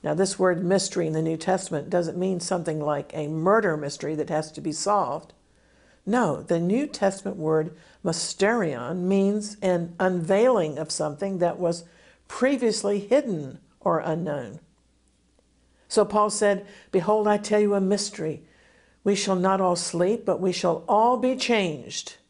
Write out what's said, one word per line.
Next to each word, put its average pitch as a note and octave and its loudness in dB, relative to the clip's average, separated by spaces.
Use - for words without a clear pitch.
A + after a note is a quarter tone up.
Now, D3+ 0
this F#3+ 0
word F3+ 2
mystery F#3 0
in D#3 -2
the D#3+ 0
New D#3+ -2
Testament D#3+ -2
doesn't F3 0
mean F#3 -2
something E3 -4
like D3 -2
a D3+ -6
murder E3+ 2
mystery D3+ -6
that D3+ -4
has D#3 -2
to D3 -12
be D#3 -4
solved. F3 -2
No, G#3+ 2
the E3+ 0
New A#3 0
Testament G3 -2
word D#3+ 0
"mysterion" F3+ -2
means G3+ 2
an F3 0
unveiling F#3 2
of D#3 -8
something E3 -4
that F3 0
was E3+ -2
previously A#3 0
hidden G3+ -2
or E3 2
unknown. D3+ -6
So G#3 4
Paul G#3 2
said, G3+ 0
"Behold, G#3 2
I G#3 4
tell G#3 0
you G3+ 4
a G3 2
mystery. F#3+ -2
We G3 2
shall G3 0
not F#3 2
all F3+ 4
sleep, F#3 0
but E3 0
we F#3 0
shall F3 0
all A#3 4
be B3+ 2
changed. F#3+ -2